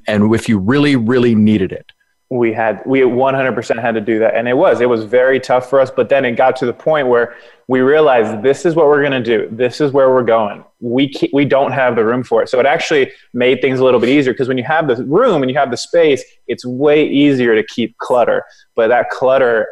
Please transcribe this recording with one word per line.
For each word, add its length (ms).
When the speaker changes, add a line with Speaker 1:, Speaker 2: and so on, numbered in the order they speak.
Speaker 1:
and 260
if 160
you 80
really, 380
really 400
needed 360
it. 200
Speaker 2:
We 220
had, 320
we 200
one 280
hundred 200
percent 260
had 160
to 60
do 180
that. 160
And 120
it 60
was, 280
it 80
was 140
very 360
tough 280
for 120
us. 100
But 200
then 160
it 80
got 240
to 100
the 60
point 340
where 280
we 140
realized, 600
this 240
is 80
what 100
we're 160
gonna 220
do. 280
This 300
is 100
where 200
we're 120
going. 400
We 320
ke-, 220
we 120
don't 260
have 240
the 100
room 180
for 200
it. 60
So 100
it 80
actually 440
made 280
things 180
a 40
little 160
bit 100
easier, 260
'cause 120
when 120
you 40
have 240
the 180
room 360
and 100
you 60
have 140
the 60
space, 460
it's 180
way 400
easier 520
to 100
keep 320
clutter. 460
But 140
that 200
clutter, 640